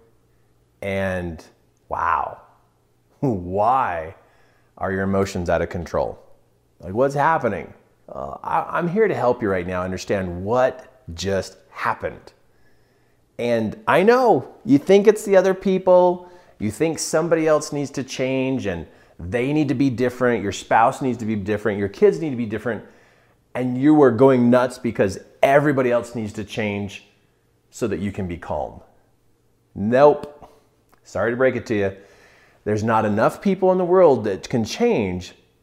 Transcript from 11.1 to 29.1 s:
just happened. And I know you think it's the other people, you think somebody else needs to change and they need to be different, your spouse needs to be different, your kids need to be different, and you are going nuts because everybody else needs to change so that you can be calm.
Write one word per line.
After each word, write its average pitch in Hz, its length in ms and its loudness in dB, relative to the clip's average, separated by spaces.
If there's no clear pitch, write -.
just 92 440 -4
happened. - 640 -8
And 113 500 -2
I 139 140 6
know 226 540 4
you 135 140 6
think 196 280 4
it's 214 160 4
the 196 140 4
other 190 160 4
people, 185 800 2
you 104 140 -4
think 156 260 -2
somebody 160 500 0
else 151 240 0
needs 143 200 -6
to 135 120 -6
change 131 640 -4
and 85 220 -6
they 120 340 -2
need 151 140 2
to 139 80 0
be 135 160 2
different, 120 500 0
your 98 100 -4
spouse 120 500 2
needs 123 180 -2
to 113 60 -8
be 110 100 -2
different, 104 420 -2
your 101 120 -2
kids 185 300 2
need 160 120 -6
to 127 40 -6
be 117 100 -6
different, 107 380 -6
and 127 240 -4
you 151 220 6
are 131 100 8
going 123 380 6
nuts 123 280 2
because 107 420 -2
everybody 139 500 2
else 117 240 -2
needs 110 180 -8
to 107 100 -10
change 101 600 -6
so - 180 -6
that 98 120 -4
you 101 120 -4
can 98 160 -8
be 85 100 -8
calm. 67 440 -10